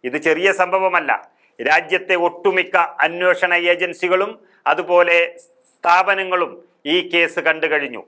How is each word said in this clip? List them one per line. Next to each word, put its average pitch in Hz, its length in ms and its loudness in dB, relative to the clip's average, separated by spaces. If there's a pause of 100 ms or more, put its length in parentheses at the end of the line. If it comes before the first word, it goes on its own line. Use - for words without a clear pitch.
ഇത് 127 140 -6 (100)
ചെറിയ 165 220 2 (120)
സംഭവമല്ല. 180 500 0 (580)
രാജ്യത്തെ 180 460 0 (120)
ഒട്ടുമിക്ക 185 500 0 (300)
അന്വേഷണ 175 460 0 (180)
ഏജൻസികളും 180 600 -2 (400)
അതുപോലെ 170 460 2 (540)
സ്ഥാപനങ്ങളും 185 800 0 (420)
ഈ - 20 2 (160)
കേസ് 170 360 0
കണ്ടു 160 260 -2
കഴിഞ്ഞു. 131 340 -4